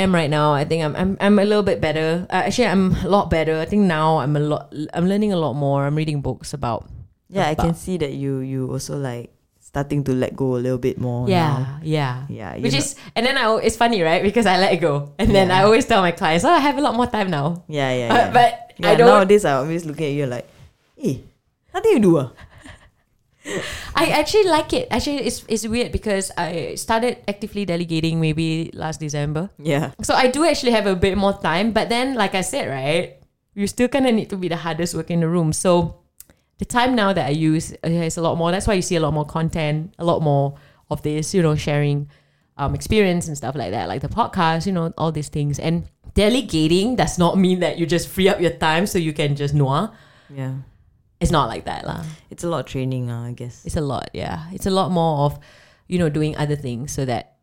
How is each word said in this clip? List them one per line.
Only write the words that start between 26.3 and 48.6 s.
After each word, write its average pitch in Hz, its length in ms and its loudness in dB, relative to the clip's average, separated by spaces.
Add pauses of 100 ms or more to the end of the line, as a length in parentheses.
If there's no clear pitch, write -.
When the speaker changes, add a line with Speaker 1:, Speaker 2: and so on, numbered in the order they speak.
Speaker 1:
I 160 380 -4
started 233 420 -2 (100)
actively 202 380 -6
delegating 165 560 -2
maybe 160 520 -2
last 156 260 -8
December. 151 580 -4
Speaker 2:
Yeah. 147 340 -2 (120)
Speaker 1:
So 285 100 0
I 254 140 4
do 277 180 0
actually 269 280 0
have 208 120 2
a 196 100 2
bit 190 220 0
more 196 160 2
time. 190 380 0
But 196 180 0
then, 254 240 -2
like 202 220 0
I 185 60 0
said, 262 280 -4
right, 143 480 -4 (380)
you 202 100 -2
still 240 220 0
kinda 262 240 2
need 220 180 0
to 196 80 -8
be 180 120 -4
the 170 80 -4
hardest 165 360 -4
worker 165 200 -6
in 170 80 2
the 160 80 0
room. 165 240 0
So 175 440 2 (600)
the 202 60 -8
time 247 280 2
now 202 200 2
that 160 120 0
I 139 80 -2
use, 160 400 0 (100)
uh, 160 60 -2
is 165 280 -2
a 170 40 -4
lot 165 160 0
more. 170 140 0
That's 190 160 0
why 214 80 2
you 180 80 2
see 180 140 0
a - 40 2
lot 151 160 2
more 151 80 -2
content, 160 720 -2
a 170 80 -6
lot 170 160 2
more 143 320 2 (380)
of 147 100 -6
this, 151 320 -4
you 190 80 4
know, 151 140 4
sharing, 147 520 0 (500)
um, 143 180 -4
experience 180 520 0
and 151 80 -6
stuff 139 200 -6
like 104 160 -6
that, 98 160 -4
like 92 160 -6
the - 100 -4
podcast, 165 540 0
you 190 60 -2
know, 165 220 -2
all 160 160 -2
these 151 180 -6
things. 147 280 -4
And 165 320 -2 (240)
delegating 202 840 2
does 170 200 0
not 175 220 4
mean 180 260 4
that 151 140 -2
you 165 80 0
just 170 220 0
free 185 200 2
up 202 100 2
your 170 140 2
time 165 320 2